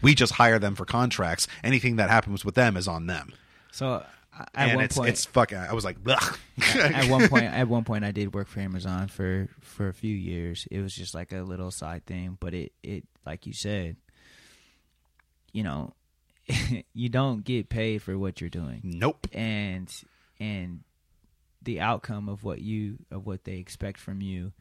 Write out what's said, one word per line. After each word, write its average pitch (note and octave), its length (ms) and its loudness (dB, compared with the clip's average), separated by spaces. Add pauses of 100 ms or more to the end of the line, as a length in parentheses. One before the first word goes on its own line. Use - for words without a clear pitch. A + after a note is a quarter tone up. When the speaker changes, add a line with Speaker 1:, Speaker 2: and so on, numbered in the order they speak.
Speaker 1:
We C#3 140 8
just B2+ 180 6
hire A2+ 260 8
them G2+ 160 2
for F#2 120 -6
contracts. A2 600 0 (160)
Anything B2 340 2
that G2+ 120 4
happens G2+ 380 4
with G2+ 80 -2
them A#2 240 4
is F2+ 100 -2
on E2 200 -4
them. D2+ 260 -6 (380)
Speaker 2:
So, C3 320 -4 (340)
uh, - 60 -14 (100)
at C3+ 140 2
Speaker 1:
And A2+ 80 4
Speaker 2:
one A2 80 4
Speaker 1:
it's, - 120 -2
Speaker 2:
point, B2+ 120 4
Speaker 1:
it's - 180 2
fucking, A2 320 4
I F#2 140 -4
was A2 120 -2
like, F2+ 120 -4 (100)
"Ugh." - 320 2 (200)
<laughs> - 180 4
Speaker 2:
at C#3 340 6
one C3 180 8
point, A#2+ 180 6
at B2 200 2
one A#2 160 2
point, A2 220 -2
I G#2 80 -2
did G2+ 200 -2
work G2+ 140 -4
for - 140 -10
Amazon F#2 480 -4
for, F#2 400 -2 (120)
for - 280 -6
a F#2 40 -4
few G#2+ 220 -4
years. F2 560 -6
It G2 100 -4
was F#2+ 140 -6
just, - 180 -10
like, E2+ 200 -10
a F#2 100 -8
little F#2 300 -8
side E2 340 -10
thing, F2+ 320 -8
but F2 160 -6
it, F2 160 -8 (140)
it, G2 180 -8 (240)
like - 200 -12
you - 60 -10
said, F#2+ 440 -4 (1600)
you A2 100 -4
know, D2 320 -6 (520)
<laughs> - 480 -4
you A#2+ 140 -4
don't B2 360 0
get B2 240 -2
paid A2 340 -2
for F#2+ 160 -6
what F#2+ 220 -4
you're E2+ 100 -6
doing. C2+ 340 -8
Speaker 1:
Nope. F#2 480 -2
Speaker 2:
And, G2+ 600 -4 (460)
and F#2 420 -6 (800)
the G#2 180 -4
outcome G#2 480 -2
of G2+ 160 -8
what F2 160 -6
you, G#2+ 380 -6 (120)
of G2 160 -10
what F#2+ 180 -8
they F#2+ 120 -10
expect F#2+ 420 -10
from G2 220 -10
you F#2+ 400 -6